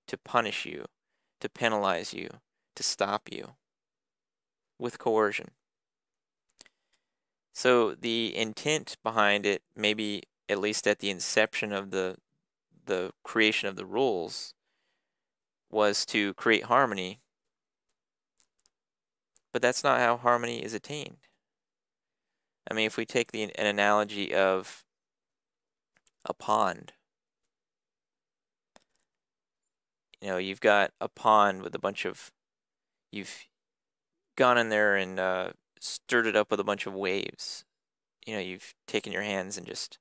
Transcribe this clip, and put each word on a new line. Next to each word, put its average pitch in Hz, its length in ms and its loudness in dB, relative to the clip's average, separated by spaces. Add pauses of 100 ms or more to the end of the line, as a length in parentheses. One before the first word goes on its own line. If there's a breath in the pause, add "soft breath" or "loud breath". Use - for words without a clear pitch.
to - 100 -8
punish - 480 -2
you, - 220 -12 (540)
to - 80 -6
penalize 101 640 -2
you, 90 140 -10 (480)
to - 60 -12
stop - 480 -2
you - 260 -12 (1200)
with 120 200 -6
coercion. 110 520 2 (2000)
So 120 420 4
the 113 400 -4
intent 113 680 -4
behind 104 420 2
it, 101 180 0 (140)
maybe 107 460 -2 (260)
at 104 100 0
least 104 280 -2
at 104 140 2
the 98 100 -4
inception 104 640 -2
of 98 180 -6
the, 95 260 -2 (720)
the 92 240 -2 (120)
creation 107 460 2
of 92 80 -8
the 95 80 -10
rules, 98 680 -4 (1160)
was 104 360 2
to 101 280 0
create - 300 2
harmony, 107 560 0 (2250)
but 120 80 -2
that's 123 240 2
not 127 160 4
how 120 160 2
harmony 120 480 0
is 110 100 -6
attained. - 440 -10 (1500)
I - 40 -6
mean, 110 120 0
if - 100 -4
we 113 80 -2
take - 280 -2
the, 110 100 -4
an 104 240 -4
analogy 104 680 0
of 95 500 0 (1400)
a - 80 -4
pond, 107 600 -2 (3250)
you 98 80 -10
know, 92 100 -2
you've 95 220 -6
got 104 400 6
a - 80 -4
pond 101 540 4
with - 120 -8
a - 40 -6
bunch - 260 -4
of, - 260 -8 (800)
you've - 360 -12 (920)
gone 123 220 6
in 113 100 2
there 107 280 4
and, 95 220 -2
uh, 92 320 -2 (300)
stirred - 460 0
it 107 100 0
up 104 140 2
with 101 100 2
a 98 40 -2
bunch 101 220 -4
of 98 80 -8
waves. - 720 -6 (640)
You 110 80 -8
know, 101 60 -4
you've 92 340 -10 (120)
taken 104 260 -4
your 90 100 -4
hands 98 340 -4
and 90 100 -12
just - 340 -8